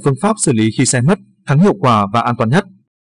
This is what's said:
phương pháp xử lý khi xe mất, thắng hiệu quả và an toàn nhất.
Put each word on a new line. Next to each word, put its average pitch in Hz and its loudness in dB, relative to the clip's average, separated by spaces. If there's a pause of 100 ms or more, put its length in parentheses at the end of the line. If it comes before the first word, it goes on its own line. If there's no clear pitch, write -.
phương 139 0
pháp 214 0
xử 147 0
lý 110 2
khi 131 2
xe 120 -2
mất, 170 2 (280)
thắng 139 2
hiệu 190 4
quả 110 2
và 117 0
an 120 -4
toàn 113 -2
nhất. 165 0 (360)